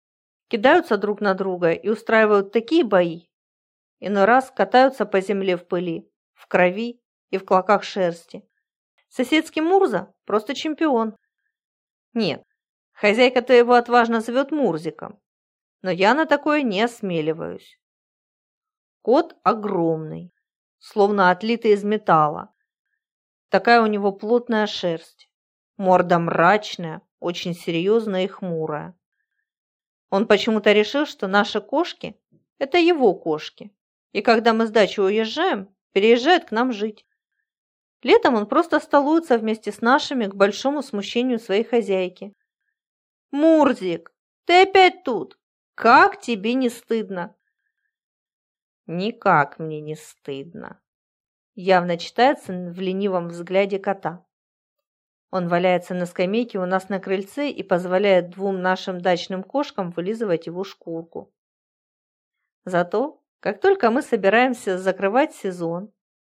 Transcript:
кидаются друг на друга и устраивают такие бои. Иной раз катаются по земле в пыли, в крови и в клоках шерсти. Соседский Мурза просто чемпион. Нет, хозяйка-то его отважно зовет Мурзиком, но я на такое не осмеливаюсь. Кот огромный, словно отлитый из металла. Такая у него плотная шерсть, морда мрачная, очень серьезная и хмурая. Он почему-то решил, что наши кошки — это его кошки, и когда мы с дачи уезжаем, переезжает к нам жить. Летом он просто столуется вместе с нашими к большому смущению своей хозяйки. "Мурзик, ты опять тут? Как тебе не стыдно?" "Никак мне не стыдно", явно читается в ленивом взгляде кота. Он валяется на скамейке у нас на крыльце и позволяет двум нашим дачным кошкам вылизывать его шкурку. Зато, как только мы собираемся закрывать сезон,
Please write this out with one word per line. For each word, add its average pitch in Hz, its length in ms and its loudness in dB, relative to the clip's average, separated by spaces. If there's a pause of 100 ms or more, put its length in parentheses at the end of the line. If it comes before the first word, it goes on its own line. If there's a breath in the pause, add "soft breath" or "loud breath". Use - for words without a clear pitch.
(480)
кидаются 240 500 2
друг 208 240 -4
на 202 120 0
друга 185 380 -2
и 170 180 -4
устраивают 214 640 2
такие 302 320 0
бои. 180 440 0 (720)
Иной 196 260 0
раз 254 260 2
катаются 247 540 2
по 202 140 0
земле 190 380 -2
в 175 100 -12
пыли, 175 420 -6 (240)
в - 140 -20
крови 196 540 0 (280)
и 196 80 -4
в 190 80 -8
клоках 185 380 2
шерсти. - 640 -6 (600)
Соседский 311 520 -2
Мурза 330 520 0 (120)
просто 220 300 -4
чемпион. 269 600 -2 (1000)
Нет, 214 300 -4 (480)
хозяйка-то 247 600 2
его 240 200 6
отважно 233 480 2
зовет 254 300 -4
Мурзиком, 165 680 -4 (640)
но 185 80 -8
я 185 240 2
на 311 120 0
такое 294 360 0
не 214 200 -2
осмеливаюсь. 165 1000 -6 (1200)
Кот 302 420 0
огромный, 170 880 -4 (480)
словно 196 520 0
отлитый 220 400 0
из 202 120 0
металла. 180 680 0 (960)
Такая 233 320 4
у 220 60 2
него 202 240 -2
плотная 220 560 -2
шерсть, - 640 -8 (480)
морда 180 420 2
мрачная, 170 840 0 (180)
очень 175 340 -8
серьезная 185 720 -2
и - 20 -4
хмурая. 160 680 -8 (1120)
Он 196 180 0
почему-то 214 440 2
решил, 214 340 0
что - 220 -10
наши 202 340 -2
кошки — - 540 -6 (440)
это 269 180 -2
его 330 380 4
кошки, - 600 -8 (360)
и 214 100 -6
когда 226 320 2
мы 226 140 0
с 214 40 -8
дачи 214 280 2
уезжаем, 220 760 -2 (160)
переезжает 240 540 4
к - 60 -14
нам 247 200 -2
жить. 214 340 -8 (960)
Летом 320 340 4
он 208 120 -2
просто 311 320 0
столуется 294 580 2
вместе 220 340 -4
с - 100 -10
нашими 262 460 0
к 196 80 -10
большому 233 460 0
смущению 240 580 -4
своей 214 240 -2
хозяйки. 196 720 -2 (1000)
"Мурзик, 277 800 2 (320)
ты 359 180 6
опять 381 400 4
тут? 202 360 -6 (360)
Как 320 460 4
тебе 226 320 -4
не 254 160 0
стыдно?" 202 680 -8 (1500)
"Никак 180 720 0
мне 156 220 -10
не 151 160 -12
стыдно", - 880 -16 (720)
явно 180 420 0
читается 254 540 0
в 180 280 -10
ленивом 185 500 -4
взгляде 185 500 -2
кота. 190 440 -8 (1080)
Он 180 160 -4
валяется 180 480 0
на 180 100 -4
скамейке 196 540 -4
у 180 60 -4
нас 185 240 -4
на 196 100 -4
крыльце 196 500 -6
и - 140 -10
позволяет 180 680 0
двум 190 320 -6
нашим 185 400 -4
дачным 185 420 -2
кошкам 202 460 -6
вылизывать 180 560 -4
его 175 180 -10
шкурку. - 720 -14 (1300)
Зато, 185 580 -4 (160)
как 202 200 -6
только 381 300 2
мы 262 140 -2
собираемся 220 760 0
закрывать 196 560 -2
сезон, 175 580 -8 (440)